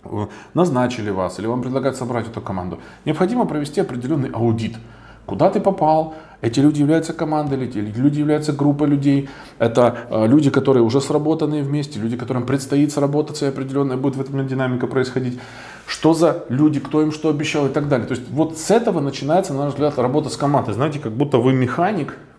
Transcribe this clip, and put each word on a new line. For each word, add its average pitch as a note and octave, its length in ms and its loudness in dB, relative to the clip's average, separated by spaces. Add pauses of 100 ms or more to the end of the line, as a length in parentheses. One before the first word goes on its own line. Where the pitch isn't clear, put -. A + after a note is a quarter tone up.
э, G#2 220 -6 (260)
назначили B2 560 0
вас, F#2 300 -4
или G2+ 80 -6
вам B2 160 -2
предлагают B2+ 340 -2
собрать A#2+ 320 -4
эту - 140 -10
команду, F2+ 360 -6 (280)
необходимо F#3 400 0
провести D3 340 -4
определённый C3 480 -2
аудит. A2+ 480 0 (480)
Куда A#2+ 240 2
ты G3+ 120 2
попал? D#3+ 540 2 (280)
Эти A#2+ 180 0
люди D3 200 4
являются D#3+ 340 2
командой, D3+ 400 -2
или C3 140 -4
эти G#2+ 100 -6
люди B2 400 0
являются D3+ 340 0
группой C#3+ 360 2
людей? C#3 420 2 (280)
Это, A#2 380 4 (140)
э, A2 160 2
люди, C#3 240 6
которые C3 320 4
уже A#2 180 4
сработаны D3+ 600 0
вместе, C#3+ 360 -4
люди, A2+ 200 -4
которым B2 260 -4
предстоит C#3+ 480 0
сработаться, D3 540 0
и - 20 2
определённая C3+ 480 -2
будет C3+ 200 -2
в C3+ 40 -4
этом C#3 260 -4
динамика B2+ 400 -2
происходить. B2+ 540 -2 (460)
Что - 280 2
за D#3 360 2
люди, C#3 280 2
кто D3+ 240 -2
им D#3 80 0
что D#3 200 -2
обещал D3 360 0
и C3+ 40 2
так C#3+ 180 -2
далее. B2 180 0
То C3 80 -2
есть - 160 -10
вот D3+ 280 -2
с - 120 -6
этого A3 300 2
начинается, C#3 540 0
на C#3 100 -2
наш C#3+ 80 -2
взгляд, C#3+ 260 0
работа C3+ 300 2
с - 80 -8
командой. C3+ 380 0
Знаете, C#3+ 240 -2
как A2+ 140 -6
будто C#3 260 2
вы B2+ 140 4
механик C#3 640 0 (220)